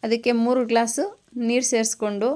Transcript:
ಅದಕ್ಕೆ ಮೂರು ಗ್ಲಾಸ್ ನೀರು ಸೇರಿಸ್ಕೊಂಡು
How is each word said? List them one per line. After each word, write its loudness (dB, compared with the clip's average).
ಅದಕ್ಕೆ 0
ಮೂರು 2
ಗ್ಲಾಸ್ 0
ನೀರು 0
ಸೇರಿಸ್ಕೊಂಡು -2